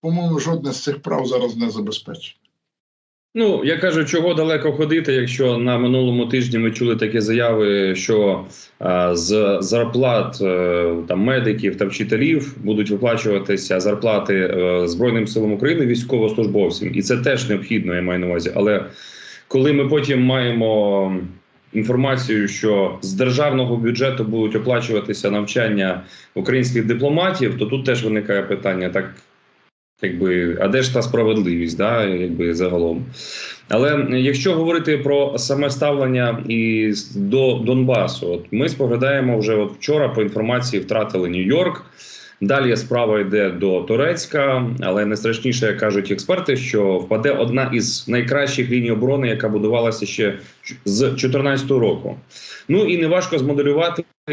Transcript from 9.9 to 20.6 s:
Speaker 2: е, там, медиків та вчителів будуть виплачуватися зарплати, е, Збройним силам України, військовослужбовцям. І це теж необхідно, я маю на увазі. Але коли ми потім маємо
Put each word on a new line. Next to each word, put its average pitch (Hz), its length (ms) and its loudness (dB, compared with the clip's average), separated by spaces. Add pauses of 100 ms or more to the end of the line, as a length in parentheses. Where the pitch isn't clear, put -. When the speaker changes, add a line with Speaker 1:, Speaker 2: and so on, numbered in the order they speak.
Speaker 2:
е, 90 540 2 (120)
там, 90 120 0
медиків 107 580 0
та 104 80 0
вчителів 131 800 0
будуть 104 260 0
виплачуватися 101 920 0
зарплати, 104 560 0
е, 90 520 2
Збройним 110 400 0
силам 107 260 0
України, 143 320 0
військовослужбовцям. 107 1120 0
І 101 60 0
це 123 160 0
теж 127 320 0
необхідно, 95 460 -2
я 87 60 -2
маю 90 180 -2
на 90 80 -2
увазі. 85 280 -2
Але 101 300 2 (640)
коли 139 260 4
ми 139 140 2
потім 135 360 2
маємо 110 920 2 (580)